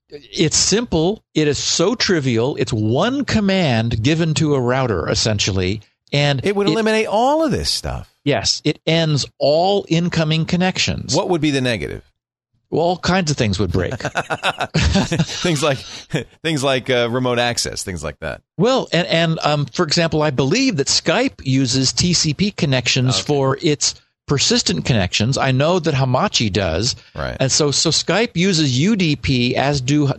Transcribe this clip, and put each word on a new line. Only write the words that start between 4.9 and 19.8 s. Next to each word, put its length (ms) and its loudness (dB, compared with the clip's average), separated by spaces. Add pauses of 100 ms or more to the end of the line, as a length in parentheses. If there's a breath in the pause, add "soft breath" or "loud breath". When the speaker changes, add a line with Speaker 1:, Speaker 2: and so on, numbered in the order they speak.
Speaker 1:
essentially. 760 0 (300 soft breath)
And 320 0
Speaker 2:
It 120 0
would 120 0
Speaker 1:
it 40 2
Speaker 2:
eliminate 340 2
all 380 2
of 80 0
this 180 -2
stuff. 420 -6 (120)
Speaker 1:
Yes, 400 -2
it 220 -2
ends 400 2 (120)
all 500 2
incoming 580 0
connections. 680 -2
Speaker 2:
What 140 0
would 120 0
be 100 2
the 100 0
negative? 420 -4 (680)
Speaker 1:
Well, 120 0
all 160 0
kinds 320 0
of 60 -2
things 220 0
would 140 0
break. 220 -2
Speaker 2:
<laughs> 800 -6
Things 880 0
like, 160 0
<laughs> 640 -10
things 200 -2
like, 260 0
uh, 220 2
remote 280 0
access, 440 -2
things 220 -8
like 160 -8
that. 220 -8 (160)
Speaker 1:
Well, 340 2
and, 160 0
and, 320 0
um, 260 0
for 180 -2